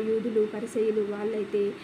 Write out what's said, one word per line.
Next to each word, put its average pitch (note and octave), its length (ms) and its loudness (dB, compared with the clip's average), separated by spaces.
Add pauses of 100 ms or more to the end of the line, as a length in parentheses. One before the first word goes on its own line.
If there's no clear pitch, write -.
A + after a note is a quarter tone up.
యూదులు, A3 460 2
పరిసయ్యులు A3 460 0
వాళ్ళైతే, G#3 720 -2 (120)